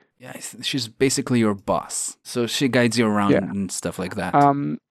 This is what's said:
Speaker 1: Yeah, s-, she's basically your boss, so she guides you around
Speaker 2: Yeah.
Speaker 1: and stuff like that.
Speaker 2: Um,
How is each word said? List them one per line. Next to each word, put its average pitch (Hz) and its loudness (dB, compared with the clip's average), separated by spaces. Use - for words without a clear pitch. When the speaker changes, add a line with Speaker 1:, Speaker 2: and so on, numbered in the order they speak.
Speaker 1:
Yeah, 127 -18
s-, - -14
she's 123 -4
basically 131 0
your 107 4
boss, - -4
so 120 -4
she 135 0
guides 120 2
you 113 4
around 104 2
Speaker 2:
Yeah. - 6
Speaker 1:
and 98 -4
stuff - -8
like 92 -6
that. 90 -4
Speaker 2:
Um, 143 4